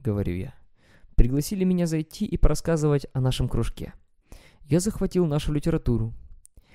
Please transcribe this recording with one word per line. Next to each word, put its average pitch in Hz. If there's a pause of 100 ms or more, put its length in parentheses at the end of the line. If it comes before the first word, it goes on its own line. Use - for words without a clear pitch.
говорю 101
я, — 95 (640)
пригласили 143
меня 180
зайти 160
и 170
порассказывать 151
о 131
нашем 127
кружке. - (680)
Я -
захватил 185
нашу 147
литературу. 135 (600)